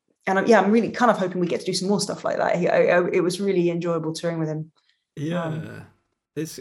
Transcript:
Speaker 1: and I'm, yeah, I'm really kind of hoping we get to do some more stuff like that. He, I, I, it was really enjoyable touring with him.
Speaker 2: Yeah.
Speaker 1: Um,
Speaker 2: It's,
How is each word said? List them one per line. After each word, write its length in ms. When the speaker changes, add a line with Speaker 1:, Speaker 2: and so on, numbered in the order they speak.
Speaker 1:
and 120
I'm, 80
yeah, 140
I'm 120
really 180
kind 200
of 80
hoping 220
we 60
get 140
to 60
do 80
some 140
more 120
stuff 240
like 140
that. 180
He, 120
I, 300
I, 140
it 100
was 180
really 300
enjoyable 440
touring 240
with 100
him. 240
Speaker 2:
Yeah. 280
Speaker 1:
Um, 420
Speaker 2:
It's, 260